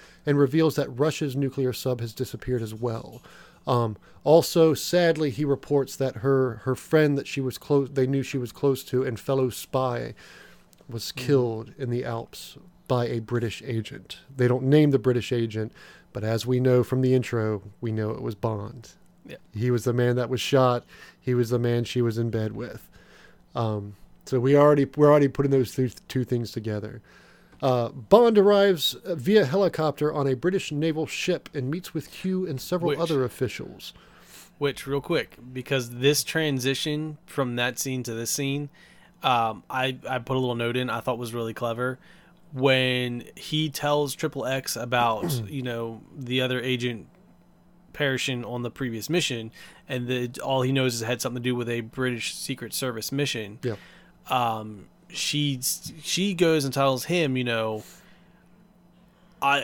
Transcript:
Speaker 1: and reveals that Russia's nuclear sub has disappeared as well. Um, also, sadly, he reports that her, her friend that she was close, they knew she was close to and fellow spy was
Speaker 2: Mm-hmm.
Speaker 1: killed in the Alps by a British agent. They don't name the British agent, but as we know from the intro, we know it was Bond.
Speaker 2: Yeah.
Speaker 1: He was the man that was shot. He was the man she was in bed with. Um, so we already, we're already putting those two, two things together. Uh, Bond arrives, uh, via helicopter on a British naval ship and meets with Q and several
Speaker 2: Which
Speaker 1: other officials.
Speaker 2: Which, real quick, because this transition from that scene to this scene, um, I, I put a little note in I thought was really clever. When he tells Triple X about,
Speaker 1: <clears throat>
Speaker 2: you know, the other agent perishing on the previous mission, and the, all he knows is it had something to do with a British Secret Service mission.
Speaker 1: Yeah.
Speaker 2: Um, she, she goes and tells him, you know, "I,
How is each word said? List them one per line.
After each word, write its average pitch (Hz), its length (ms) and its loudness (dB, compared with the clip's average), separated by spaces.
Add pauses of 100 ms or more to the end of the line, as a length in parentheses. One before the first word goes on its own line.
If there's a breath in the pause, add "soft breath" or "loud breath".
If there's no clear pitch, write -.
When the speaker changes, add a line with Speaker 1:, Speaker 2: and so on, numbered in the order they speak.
(260 loud breath)
Speaker 1:
and 143 120 4
reveals 143 380 4
that 139 140 -2
Russia's 139 460 -2
nuclear 131 380 0
sub 123 280 -4
has 117 120 -8
disappeared 123 480 -4
as 110 120 -8
well. 113 480 -6 (440 loud breath)
Um, 117 320 0 (260 soft breath)
also, 160 500 6
sadly, 160 580 2
he 127 140 -4
reports 139 500 0
that 131 220 -2
her, 131 380 2 (100)
her 131 100 0
friend 151 420 4
that - 100 -6
she - 140 -4
was 127 160 -4
close, 143 340 2
they 135 160 2
knew 139 160 0
she - 140 -6
was 120 140 -6
close 135 340 0
to 131 180 0
and 120 160 -4
fellow 131 300 0
spy 120 640 -4 (760 loud breath)
was 117 220 -8
Speaker 2:
Mm-hmm. 127 160 -10
Speaker 1:
killed 120 500 0
in 123 140 -4
the 123 120 -2
Alps - 540 -10 (300)
by 123 180 2
a 120 140 -2
British 113 440 -4
agent. 110 540 -8 (180)
They 127 120 4
don't 127 160 2
name 147 260 6
the 135 80 6
British 120 340 0
agent, 113 400 -2 (420 loud breath)
but 101 100 -6
as 113 240 -2
we 127 120 2
know 127 240 6
from 131 180 -2
the 127 120 4
intro, 110 480 0 (180)
we 117 120 -4
know 110 180 -2
it - 140 -8
was 117 100 -4
Bond. 107 560 -6 (380)
Speaker 2:
Yeah. - 80 -16 (180)
Speaker 1:
He 113 160 0
was 120 140 2
the 123 100 2
man 120 220 2
that 123 160 -2
was 123 100 -2
shot. 127 420 4 (380 loud breath)
He 127 140 0
was 120 160 2
the 123 80 2
man 120 240 2
she 123 180 -2
was 113 160 0
in 117 140 0
bed 110 220 -2
with. 113 360 -12 (680 soft breath)
Um, 107 380 -2 (360)
so 131 100 2
we 135 160 4
already, 143 300 8 (100)
we're 147 140 8
already 147 180 8
putting 139 240 0
those 131 220 2
two, 127 160 0 (180)
two 127 160 0
things 120 280 -4
together. 107 500 -6 (640 soft breath)
Uh, 123 260 2
Bond 220 480 6
arrives, 202 680 4
uh, 180 120 -4
via 180 280 4
helicopter 156 720 0
on 143 140 0
a 131 80 0
British 175 360 -2
naval 151 360 -2
ship - 480 -4
and 131 160 -4
meets 180 240 -8
with - 160 -8
Q 185 340 -4
and 147 160 -6
several 170 280 -2
Speaker 2:
Which 147 100 0
Speaker 1:
other 160 240 0
officials. - 680 -6 (680 loud breath)
Speaker 2:
Which, 143 260 -4
real 139 160 -2
quick, 139 360 -2 (140)
because 127 440 -2
this 139 280 4
transition 151 1000 -2
from 123 300 -4
that 123 240 -2
scene 131 240 -4
to 117 100 -6
this 113 160 -6
scene, 143 400 -4 (540 soft breath)
um, 113 440 2
I, 131 300 -4 (100)
I 127 120 -2
put 131 180 -4
a - 20 0
little 123 140 0
note 120 240 -2
in 127 140 -2
I 113 80 -4
thought 120 180 -2
was 117 160 -8
really 113 220 -4
clever. 123 420 -4 (560 soft breath)
When 127 720 2 (120)
he 156 340 -2
tells 147 440 0
Triple 139 320 -6
X 131 300 -4
about, 120 560 0
Speaker 1:
<clears throat> 117 180 -2
Speaker 2:
you 135 140 -8
know, 117 380 -6 (140)
the 127 260 -2
other 127 200 0
agent 123 460 -2 (840)
perishing 131 520 -2
on 120 160 -6
the 120 80 -6
previous 113 400 -6
mission, 123 400 -2 (380 loud breath)
and 123 200 -4
the, 123 360 -4
all 135 180 0
he 127 100 2
knows 131 220 2
is 117 80 -6
it 113 40 -6
had 117 140 -2
something 120 220 -6
to 123 80 -2
do 123 60 0
with 120 120 -4
a 117 140 -2
British 120 540 -4
Secret - 400 -10
Service 117 360 -6
mission. 123 520 -4
Speaker 1:
Yeah. 117 120 -2 (540 loud breath)
Speaker 2:
Um, 110 560 -2 (240)
she, 147 500 -2 (440)
she 190 320 -2
goes 160 300 4
and 135 80 -4
tells 135 320 2
him, 160 300 0
you 127 80 0
know, 110 400 -2 (1600 soft breath)
"I, 139 220 2